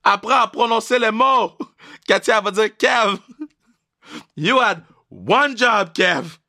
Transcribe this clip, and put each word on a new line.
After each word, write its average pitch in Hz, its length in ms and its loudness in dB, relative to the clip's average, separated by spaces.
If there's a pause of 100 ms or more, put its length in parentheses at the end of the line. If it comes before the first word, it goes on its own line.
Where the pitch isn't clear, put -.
apprends 220 400 0
à 214 60 -2
prononcer 233 500 0
les 226 120 0
mots. 247 460 0 (240)
<laughs> - 260 -20
Katia 214 340 2
va 202 100 -4
dire, 208 260 -2
Kev, 214 420 0 (1160)
you 208 220 0
had 214 240 0 (280)
one 226 460 -2
job, 208 360 0
Kev. 180 460 -2 (100)